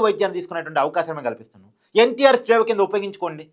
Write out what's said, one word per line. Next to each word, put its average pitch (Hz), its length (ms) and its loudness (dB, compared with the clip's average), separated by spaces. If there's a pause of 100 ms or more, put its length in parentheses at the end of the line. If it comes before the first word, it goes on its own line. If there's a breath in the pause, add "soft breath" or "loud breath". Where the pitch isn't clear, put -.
వైద్యాన్ని 202 340 0
తీసుకునేటువంటి 160 460 -6
అవకాశమే 156 440 -4
కల్పిస్తున్నాం. 110 420 -12 (320)
ఎన్టీఆర్ 247 360 4 (100)
సేవ 233 200 4
కింద 214 200 0
ఉపయోగించుకోండి, 190 640 -6